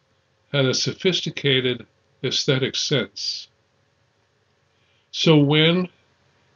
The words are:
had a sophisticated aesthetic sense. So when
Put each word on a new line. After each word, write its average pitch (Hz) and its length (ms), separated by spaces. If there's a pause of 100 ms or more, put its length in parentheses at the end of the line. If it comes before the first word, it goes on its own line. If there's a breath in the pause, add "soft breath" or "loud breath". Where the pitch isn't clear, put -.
(520)
had 139 140
a 127 80
sophisticated 131 1120 (380)
aesthetic 131 520
sense. - 720 (1600)
So 160 260
when 156 500 (680)